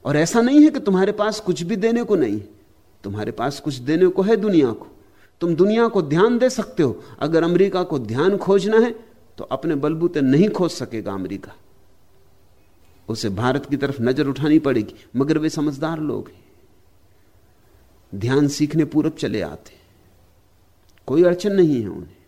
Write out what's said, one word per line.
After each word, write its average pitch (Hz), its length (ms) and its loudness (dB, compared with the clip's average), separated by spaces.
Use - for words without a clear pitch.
और 143 120 0
ऐसा 165 240 2
नहीं 277 240 8
है 302 60 6
कि 269 100 -6
तुम्हारे 196 320 2
पास 214 280 -2
कुछ 175 220 -4
भी 185 140 -4
देने 226 280 0
को 208 120 0
नहीं, 107 240 0
तुम्हारे 104 280 -6
पास 127 280 -6
कुछ 147 140 -6
देने 151 320 0
को 180 160 0
है 226 140 2
दुनिया 175 360 2
को। - 140 -12
तुम 170 140 0
दुनिया 214 340 2
को 208 140 0
ध्यान 185 360 2
दे 254 120 2
सकते 208 320 -4
हो। 120 200 -2
अगर 160 240 0
अमेरिका 180 400 2
को 170 160 -4
ध्यान 131 380 0
खोजना 196 420 2
है 233 120 4
तो - 60 -12
अपने 156 300 -4
बलबूते 160 460 -2
नहीं 143 280 4
खोज 180 220 -2
सकेगा 107 420 -8
अमेरिका, 95 400 -8
उसे 113 200 -6
भारत 123 380 -2
की 139 100 -4
तरफ 135 240 -4
नजर 131 260 0
उठानी 143 320 2
पड़ेगी। 123 360 -2
मगर 147 220 0
वे 151 100 -2
समझदार 151 500 -4
लोग 135 300 -6
हैं, - 160 -20
ध्यान 131 340 0
सीखने 151 360 0
पूरब 151 320 -2
चले 135 240 -4
आते, 78 320 -12
कोई 165 180 0
अड़चन 180 280 0
नहीं 156 300 2
है 98 60 -6
उन्हें - 280 -14